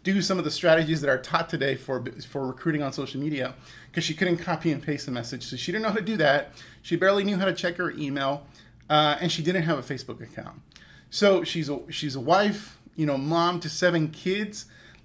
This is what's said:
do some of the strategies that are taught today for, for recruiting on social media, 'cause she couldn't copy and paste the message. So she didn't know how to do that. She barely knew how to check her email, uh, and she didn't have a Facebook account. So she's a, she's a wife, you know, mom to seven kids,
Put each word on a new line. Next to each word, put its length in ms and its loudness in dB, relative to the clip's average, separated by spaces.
do 180 2
some 160 0
of 60 0
the 80 -2
strategies 500 4
that 80 2
are 80 4
taught 320 -2
today 260 0
for, 280 -4
for 160 -4
recruiting 380 -2
on 80 -2
social 300 -6
media, 340 -4
'cause 120 -2
she 100 -2
couldn't 240 2
copy 340 0
and 120 -4
paste 220 -4
the 60 -6
message. 340 -6
So 100 -8
she 160 -6
didn't 120 -2
know 60 0
how 60 0
to 60 -2
do 160 -2
that. 360 2
She 140 -2
barely 280 4
knew 140 0
how 80 0
to 80 2
check 240 -4
her 140 -2
email, 540 -2
uh, 320 4
and 100 0
she 100 -2
didn't 220 2
have 160 0
a 20 -4
Facebook 400 -10
account. 400 -14
So 340 4
she's 260 -4
a, 100 -4
she's 260 -6
a 40 -6
wife, 580 2
you 100 0
know, 120 0
mom 440 0
to 80 -6
seven 400 2
kids, 560 -4